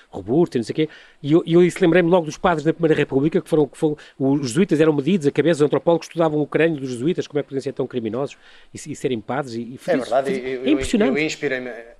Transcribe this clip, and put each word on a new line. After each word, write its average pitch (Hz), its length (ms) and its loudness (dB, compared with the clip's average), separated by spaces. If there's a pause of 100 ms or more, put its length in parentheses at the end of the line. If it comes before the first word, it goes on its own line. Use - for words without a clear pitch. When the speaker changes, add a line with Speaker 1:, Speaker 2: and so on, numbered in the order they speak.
Speaker 1:
robustos 135 480 -2
e - 20 0
não 110 60 -2
sei 127 80 -10
o - 40 -6
quê, 156 120 0 (340)
e 143 100 0
eu, 170 120 4
e 160 80 -2
eu 175 100 8
isso 170 200 2
lembrei-me 170 260 4
logo 175 160 4
dos 156 140 -10
padres 165 260 0
na 156 80 2
Primeira 160 220 2
República, 147 480 0
que - 60 -20
foram, 156 200 2
que - 80 -20
foram, 151 200 0 (220)
os 139 300 0
jesuítas 151 320 2
eram 156 140 4
medidos, 143 320 0
a 139 40 4
cabeça, 151 320 0
os 147 40 4
antropólogos 160 400 0
estudavam 160 340 0
o 143 60 0
crânio 151 340 0
dos 131 80 -6
jesuítas, 127 380 -4
como 143 140 -4
é - 20 -8
que - 80 -12
podiam 135 120 -6
ser 131 120 -8
tão 131 120 -4
criminosos 120 520 -6 (340)
e, 147 200 -12
e - 40 -8
serem 127 240 -4
padres 127 340 -8
e, 117 60 -6
e 120 140 -12
Speaker 2:
É - 40 -16
Speaker 1:
faziam-, 160 220 -2
Speaker 2:
verdade, 127 300 -2
Speaker 1:
faziam, 127 180 -4
Speaker 2:
eu, 131 140 -6
Speaker 1:
é - 40 -4
Speaker 2:
eu, 285 60 2
Speaker 1:
impressionante. 214 480 0
Speaker 2:
eu 156 60 -2
inspirei-me, 127 440 -6 (300)